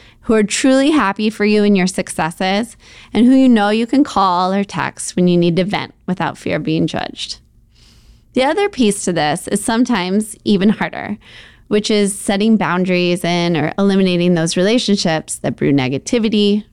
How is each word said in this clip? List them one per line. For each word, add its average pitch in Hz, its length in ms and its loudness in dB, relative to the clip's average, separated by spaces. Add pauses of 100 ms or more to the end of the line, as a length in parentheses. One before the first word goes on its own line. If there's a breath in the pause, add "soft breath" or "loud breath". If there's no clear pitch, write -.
(220 soft breath)
who - 120 -2
are 220 100 4
truly 269 480 2
happy 214 380 0
for 208 160 -2
you 208 180 2
and 208 120 4
your 185 120 2
successes, 185 920 -4 (360 loud breath)
and 214 120 4
who 262 80 6
you 262 160 6
know 208 200 4
you 226 180 0
can 285 160 2
call 185 500 0
or 202 100 0
text - 520 -8
when 180 120 2
you 175 100 4
need 170 180 2
to 185 80 0
vent 170 300 -6 (140)
without 180 300 -4
fear 170 200 -4
of 156 60 -6
being 160 240 -2
judged. - 520 -10 (920 soft breath)
The 254 100 0
other 381 260 0
piece 214 360 0
to 185 80 -2
this 151 340 -2
is 202 160 -4
sometimes 214 800 -2
even 202 260 2
harder, - 480 -4 (520 loud breath)
which 214 220 -2
is 202 260 0
setting 214 400 0
boundaries 180 680 0
in 175 320 0
or 147 220 -2
eliminating 185 560 2
those 165 240 0
relationships 196 800 0
that 135 180 -6
brew 147 160 0
negativity, 202 1000 0